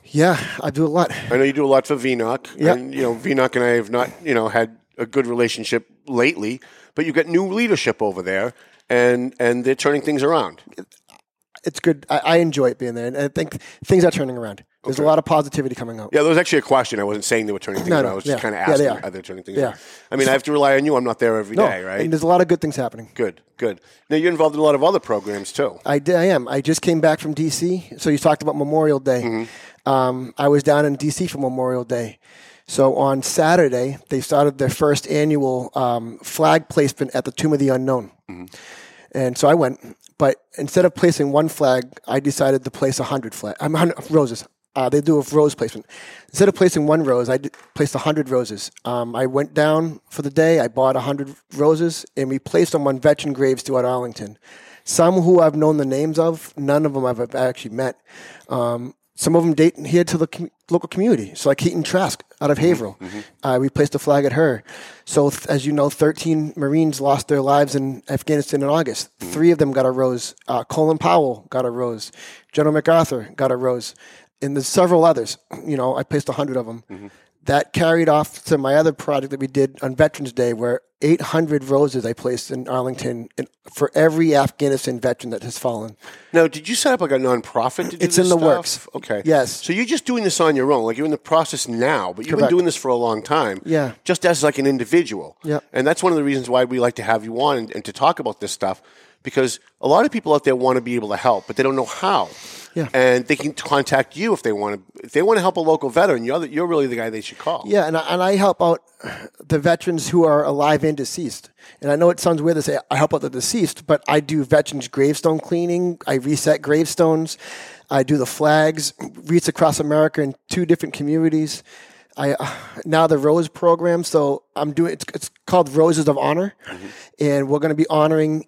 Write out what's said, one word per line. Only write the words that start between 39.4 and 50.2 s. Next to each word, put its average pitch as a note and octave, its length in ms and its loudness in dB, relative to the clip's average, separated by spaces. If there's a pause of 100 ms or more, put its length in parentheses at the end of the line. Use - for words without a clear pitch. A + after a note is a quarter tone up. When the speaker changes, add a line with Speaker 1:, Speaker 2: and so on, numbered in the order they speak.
Speaker 1:
I D3+ 60 8
went, C3+ 420 -2 (220)
but C#3+ 180 2 (200)
instead F3+ 280 2
of F3 100 0
placing D#3 380 2
one D#3 160 2
flag, B2+ 580 0
I C3+ 140 -2
decided C3+ 440 0
to - 60 -10
place C3+ 300 -4
a B2+ 40 -4
hundred A#2 300 -6
flag, - 260 -10
um, D3+ 140 -2
hundred E3 220 0 (140)
roses. C#3 360 0 (300)
Uh, C3 120 0
they D3 120 2
do D3+ 180 2
a C#3+ 40 2 (100)
rose D3 240 2
placement. A2 280 -8 (440)
Instead G3+ 200 2
of G3 60 2
placing E3+ 320 2
one D#3 160 4
rose, B2 260 0
I C3 100 0
d-, C#3 120 -8 (240)
placed C#3+ 220 -2
a - 20 -6
hundred D3+ 300 -2
roses. A2+ 420 -4 (140)
Um, A#2+ 320 -6
I C3 100 0
went C#3 260 -4
down D#3 480 0 (100)
for - 120 -8